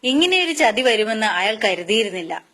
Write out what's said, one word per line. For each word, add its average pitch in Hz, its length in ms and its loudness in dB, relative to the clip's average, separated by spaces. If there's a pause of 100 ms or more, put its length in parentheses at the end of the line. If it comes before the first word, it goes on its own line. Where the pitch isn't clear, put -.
ഇങ്ങനെയൊരു 339 500 2
ചതി 247 280 2
വരുമെന്ന് 220 440 2
അയാൾ 202 300 0
കരുതിയിരുന്നില്ല. 185 880 -2 (100)